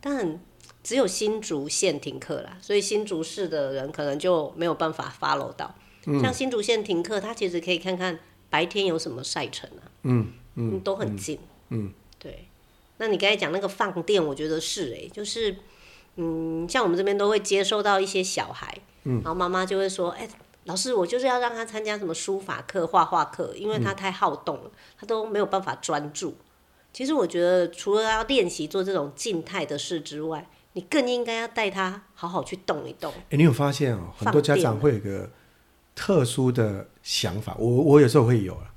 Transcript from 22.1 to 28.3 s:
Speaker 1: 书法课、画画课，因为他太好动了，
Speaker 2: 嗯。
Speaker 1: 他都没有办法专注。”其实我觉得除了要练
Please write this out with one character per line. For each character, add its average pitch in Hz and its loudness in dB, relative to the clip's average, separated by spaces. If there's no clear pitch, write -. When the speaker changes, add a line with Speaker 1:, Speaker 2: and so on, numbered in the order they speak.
Speaker 1:
书 196 -4
法 123 -8
课、 170 -2
画 165 6
画 160 2
课， - -6
因 202 -6
为 220 0
他 196 0
太 190 -4
好 180 0
动 - -6
了， - -12
Speaker 2:
嗯。 - -18
Speaker 1:
他 208 -18
都 220 -2
没 208 -2
有 202 4
办 202 0
法 147 -4
专 147 -4
注。” - -8
其 254 -8
实 269 0
我 254 2
觉 170 0
得 175 4
除 202 -2
了 220 4
要 220 2
练 220 2